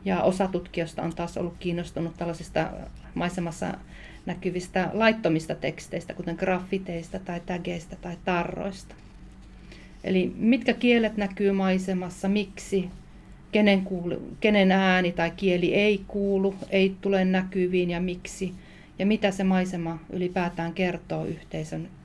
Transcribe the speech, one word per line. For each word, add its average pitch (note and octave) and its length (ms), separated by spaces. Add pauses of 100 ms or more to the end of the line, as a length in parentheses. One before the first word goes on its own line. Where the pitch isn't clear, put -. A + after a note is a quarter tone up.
Ja F#3 180
osa F#3 260
tutkijoista F3 540
on E3 120
taas E3+ 220
ollut F3 220
kiinnostunut E3+ 580
tällaisista D#3+ 540 (440)
maisemassa F3 600 (520)
näkyvistä F3+ 680
laittomista F3 640
teksteistä, - 600
kuten E3+ 240
graffiteista F#3 800
tai F3+ 280
tägeistä F3 540
tai F3 240
tarroista. F#3 680 (1080)
Eli F#3 320
mitkä A#3 360
kielet A3+ 440
näkyy G3 360
maisemassa, F#3 760
miksi, G3 640 (600)
kenen G3+ 320
kuulu-, F3 560
kenen G3+ 320
ääni F#3 400
tai E3+ 180
kieli F3+ 440
ei G3+ 340
kuulu, G3 460 (160)
ei F#3+ 300
tule G3 240
näkyviin F#3 680
ja F3 100
miksi, F3+ 540 (440)
ja F#3+ 80
mitä G#3+ 240
se F#3+ 140
maisema F#3 540 (120)
ylipäätään F3 600
kertoo E3+ 520
yhteisön D#3+ 640 (160)